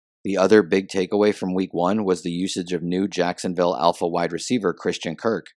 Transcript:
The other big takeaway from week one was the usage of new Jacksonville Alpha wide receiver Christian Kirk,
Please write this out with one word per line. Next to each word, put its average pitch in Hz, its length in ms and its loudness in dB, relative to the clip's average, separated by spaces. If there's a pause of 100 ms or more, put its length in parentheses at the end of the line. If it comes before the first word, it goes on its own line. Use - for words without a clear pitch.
(260)
The 98 100 -2
other 95 280 6
big 95 240 0
takeaway 101 460 2
from 92 200 -4
week 92 200 -2
one 92 300 0
was 92 200 0
the 87 80 -4
usage 90 420 -4
of 82 80 -4
new 90 260 -2
Jacksonville 90 720 -2
Alpha 85 300 0
wide 85 260 -2
receiver 95 400 -2
Christian 85 420 -6
Kirk, - 300 -4 (140)